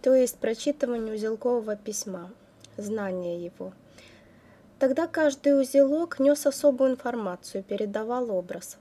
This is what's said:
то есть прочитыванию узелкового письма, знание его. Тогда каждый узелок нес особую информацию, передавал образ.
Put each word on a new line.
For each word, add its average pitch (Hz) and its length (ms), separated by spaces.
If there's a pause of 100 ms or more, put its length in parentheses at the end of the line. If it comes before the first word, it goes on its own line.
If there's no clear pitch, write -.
то 262 120
есть 254 240
прочитыванию 233 760
узелкового 220 640
письма, 190 520 (480)
знание 185 680
его. 180 300 (1040)
Тогда 269 300
каждый 285 520
узелок 277 600
нес 285 260
особую 269 460
информацию, 208 720
передавал 220 640
образ. 180 520